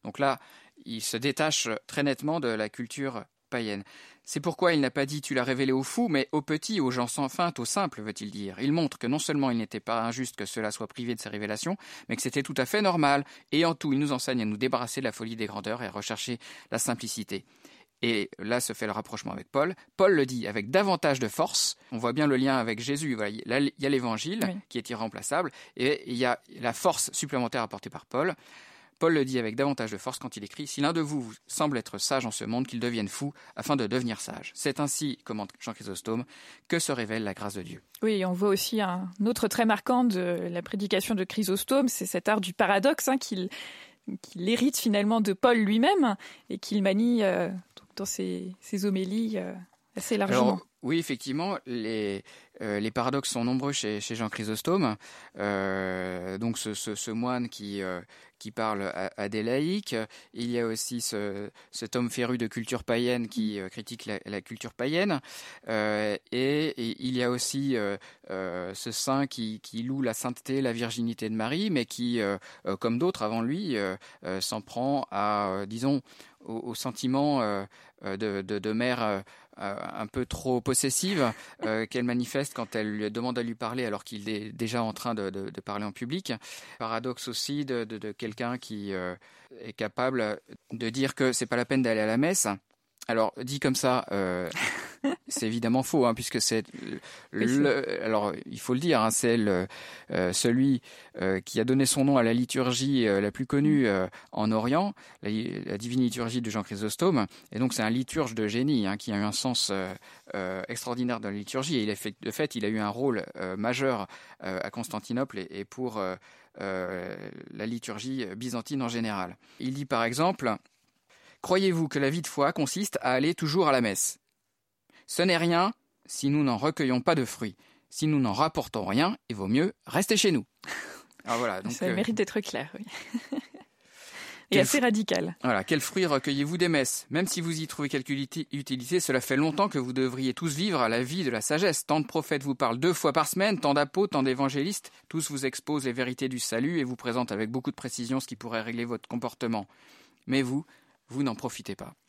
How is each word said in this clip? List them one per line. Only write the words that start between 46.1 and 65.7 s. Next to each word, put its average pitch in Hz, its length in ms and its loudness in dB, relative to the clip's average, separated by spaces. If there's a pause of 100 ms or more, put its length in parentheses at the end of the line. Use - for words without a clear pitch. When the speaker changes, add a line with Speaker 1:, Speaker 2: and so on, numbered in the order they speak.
Speaker 2:
et - 100 -4
qu'il 202 240 0
manie, 220 400 4
euh, 180 280 4 (460)
dans 196 100 -4
ses, 185 540 -4
ses 196 260 -2
homélies, 202 500 0
euh, 185 160 -4 (420)
assez 208 220 -2
largement. 196 260 4
Speaker 1:
Alors, 196 240 4 (160)
oui, 165 160 2
effectivement, 156 680 -2
les, 107 560 -2 (380)
euh, 104 180 -2
les 107 120 0
paradoxes 127 400 0
sont 117 120 -2
nombreux 120 300 0
chez, 107 280 -2
chez 117 140 -6
Jean 113 140 -2
Chrysostome. 113 680 0 (420)
Euh, 95 1000 -2
donc 113 200 -2
ce, 107 160 -6
ce, 107 200 -6
ce - 160 -8
moine 120 380 -2
qui, 101 340 -6
euh, 90 180 -4 (380)
qui 110 120 -12
parle 107 320 -2
à, 95 340 -4
à 101 120 -4
des 107 140 -2
laïcs. 147 540 0 (380)
Il 120 160 -4
y 120 100 0
a 117 60 0
aussi 113 340 -4
ce, 101 500 -4 (200)
cet - 260 -8
homme 120 140 2
féru 123 280 0
de 113 80 0
culture 113 380 -4
païenne 120 440 0
qui, 107 300 -2
euh, 95 100 -8
critique 110 380 -12
la, 104 200 -4
la 101 160 -6
culture 113 320 -12
païenne. 160 460 0 (480)
Euh, 107 480 0 (140)